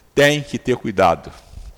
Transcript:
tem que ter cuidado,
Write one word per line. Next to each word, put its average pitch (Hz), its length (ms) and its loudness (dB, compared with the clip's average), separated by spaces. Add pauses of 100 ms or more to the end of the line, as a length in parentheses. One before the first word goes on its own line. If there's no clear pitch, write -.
(140)
tem 143 280 2
que - 160 -8
ter 123 180 -2
cuidado, 92 560 0 (460)